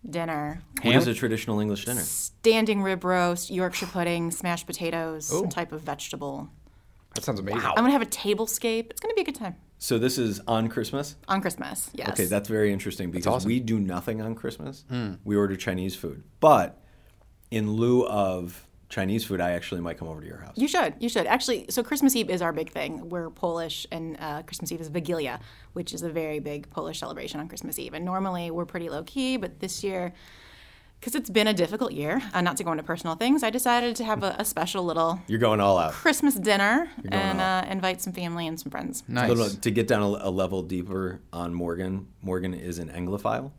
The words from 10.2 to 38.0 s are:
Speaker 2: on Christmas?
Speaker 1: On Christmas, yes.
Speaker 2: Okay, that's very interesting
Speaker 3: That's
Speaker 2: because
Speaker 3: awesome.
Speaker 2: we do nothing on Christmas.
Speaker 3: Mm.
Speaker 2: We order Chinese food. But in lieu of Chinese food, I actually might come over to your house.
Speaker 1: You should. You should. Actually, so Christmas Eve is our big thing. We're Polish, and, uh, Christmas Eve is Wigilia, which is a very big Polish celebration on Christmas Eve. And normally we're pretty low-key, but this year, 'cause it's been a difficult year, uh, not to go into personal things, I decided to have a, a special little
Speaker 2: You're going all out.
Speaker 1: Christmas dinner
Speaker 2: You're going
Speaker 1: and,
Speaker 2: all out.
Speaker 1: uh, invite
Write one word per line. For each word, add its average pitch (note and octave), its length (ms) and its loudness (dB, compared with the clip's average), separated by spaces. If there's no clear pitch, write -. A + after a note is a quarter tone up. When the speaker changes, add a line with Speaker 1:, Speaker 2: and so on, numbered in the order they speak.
Speaker 2:
on A2+ 220 2
Christmas? C3+ 480 -4
Speaker 1:
On G3 140 2
Christmas, - 500 -6
yes. - 180 -6
Speaker 2:
Okay, - 160 0
that's G2+ 220 0
very G#2+ 240 4
interesting F#2+ 380 -4
Speaker 3:
That's F2 140 -4
Speaker 2:
because G#2+ 180 4
Speaker 3:
awesome. G2+ 60 0
Speaker 2:
we B2 120 4
do A2+ 200 2
nothing G2 420 -2
on A2+ 120 -4
Christmas. C3+ 560 -10
Speaker 3:
Mm. A2+ 340 -4
Speaker 2:
We G#2 120 2
order G2+ 200 4
Chinese F#2 400 -2
food. - 260 -8
But C3 420 8
in G#2+ 220 0
lieu A#2+ 340 6
of F#2 600 0
Chinese G#2 340 0
food, F#2 160 -2
I F2 120 2
actually F2 280 -4
might E2+ 180 -6
come E2 100 -8
over D#2 120 -10
to D2+ 60 -14
your E2 120 -12
house. - 180 -16
Speaker 1:
You B3+ 120 2
should. C#4 300 0
You A#3 100 -2
should. G3 180 0
Actually, A#3 440 0
so A#3+ 120 0
Christmas C#4 340 4
Eve A3+ 120 2
is F3+ 140 0
our E3+ 100 2
big D#3+ 180 -4
thing. D#3 380 -6
We're E3+ 220 -6
Polish, E3 600 -4
and, E3 280 -6
uh, D#3 220 -6
Christmas - 300 -8
Eve E3+ 80 -8
is D#3 100 -8
Wigilia, D#3+ 480 -4
which F3 200 -6
is E3 80 -6
a E3+ 80 -4
very D#3 300 -2
big D3 300 -8
Polish D#3+ 300 -6
celebration D3 400 -8
on D#3+ 80 -8
Christmas - 300 -10
Eve. C3 160 -10
And D#3+ 100 -6
normally F3+ 460 -2
we're E3+ 160 -4
pretty E3+ 240 -8
low-key, C4 460 -4
but F#3+ 240 -6
this F#3 240 -6
year, F3+ 280 -2
'cause - 140 -6
it's C4+ 160 -4
been G#3+ 160 4
a G#3+ 80 4
difficult F3 380 0
year, D3+ 280 0
uh, F3+ 60 2
not F3 160 2
to G3 80 -2
go E3 80 -2
into D#3 100 -2
personal E3 320 -4
things, B3+ 300 4
I A3 60 4
decided A#3+ 440 2
to A#3 100 -4
have G#3+ 200 0
a, F#3+ 160 0
a G#3+ 40 0
special F3+ 400 0
little E3+ 440 2
Speaker 2:
You're A2 100 2
going A2 220 6
all G2 180 8
out. E2 140 2
Speaker 1:
Christmas D4 420 4
dinner G#3+ 560 4
Speaker 2:
You're G3 120 -6
going G3 100 4
Speaker 1:
and, F#3+ 180 2
Speaker 2:
all F#3+ 60 2
out. F#3 220 2
Speaker 1:
uh, - 20 -6
invite F#3 320 0